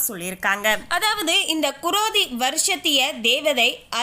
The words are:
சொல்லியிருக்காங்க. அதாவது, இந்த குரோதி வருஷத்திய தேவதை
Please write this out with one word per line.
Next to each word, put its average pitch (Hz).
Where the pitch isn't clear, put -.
சொல்லியிருக்காங்க. 202
அதாவது, 381
இந்த 302
குரோதி 403
வருஷத்திய 285
தேவதை 254